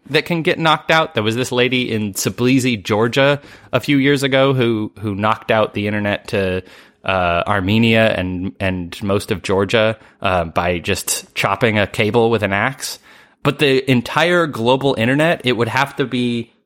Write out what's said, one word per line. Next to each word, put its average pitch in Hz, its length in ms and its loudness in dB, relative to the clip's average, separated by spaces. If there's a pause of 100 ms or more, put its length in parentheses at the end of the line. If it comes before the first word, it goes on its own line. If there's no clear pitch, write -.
that 147 180 0
can 165 180 -2
get 175 160 0
knocked 156 320 0
out. 160 220 0
There 110 100 0
was 113 120 0
this 127 160 -4
lady 123 400 -2
in 107 220 -4
Tbilisi, 123 680 0
Georgia, 127 600 2 (320)
a 127 60 2
few 147 180 2
years 139 260 2
ago 135 300 2
who, 117 460 -2
who 104 140 -4
knocked 107 380 -2
out 110 220 2
the 104 140 -2
internet 104 420 -4
to, 95 340 -2 (400)
uh, 90 440 0
Armenia 110 680 2
and, 92 440 -6
and 92 420 -6
most 101 300 -2
of 90 100 -6
Georgia, 101 560 0 (240)
uh, 92 240 0
by 87 340 -2
just - 560 -6
chopping 107 440 0
a 98 80 2
cable 113 420 2
with 110 140 0
an 98 100 0
axe. 117 460 -4 (440)
But 143 160 -2
the 135 300 2
entire 160 580 2
global 131 480 0
internet, 139 500 0
it 127 80 2
would 113 140 0
have 135 280 -2
to 139 100 -2
be 120 460 -4 (140)